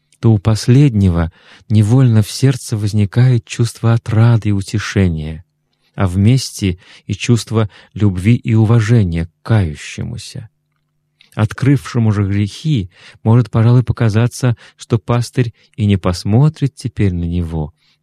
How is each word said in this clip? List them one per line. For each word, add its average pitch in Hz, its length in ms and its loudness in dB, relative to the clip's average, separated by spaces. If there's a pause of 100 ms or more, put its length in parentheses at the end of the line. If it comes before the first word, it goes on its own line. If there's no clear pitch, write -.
(200)
то 113 140 4
у 101 60 2
последнего 107 920 2 (380)
невольно 110 540 4
в - 80 -6
сердце - 440 -2
возникает 107 720 0
чувство - 480 -2
отрады 113 560 2
и - 40 0
утешения, 85 920 -4 (480)
а 98 140 -2
вместе 101 720 0 (260)
и 107 80 -6
чувство 110 560 -2 (240)
любви 101 420 0
и 117 200 -2
уважения 107 720 2
к - 40 -18 (120)
кающемуся. 95 1040 -6 (880)
Открывшему 117 760 0
же 101 160 0
грехи 101 640 -4 (340)
может, 117 280 2
пожалуй, 120 320 4
показаться, 117 720 -2 (180)
что - 220 -4
пастырь 120 560 -4 (220)
и 104 100 -4
не 101 120 2
посмотрит 120 760 0
теперь 101 400 -4
на 85 120 -4
него, 82 480 -6 (300)